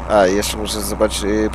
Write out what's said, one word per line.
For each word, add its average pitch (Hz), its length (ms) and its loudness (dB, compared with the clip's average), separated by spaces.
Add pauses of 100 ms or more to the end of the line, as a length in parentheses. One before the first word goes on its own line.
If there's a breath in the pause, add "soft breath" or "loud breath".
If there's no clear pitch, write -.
(120)
A, 101 140 6
jeszcze 101 320 0
muszę 107 240 -6
zobaczyć, 104 420 -2
y, 107 320 0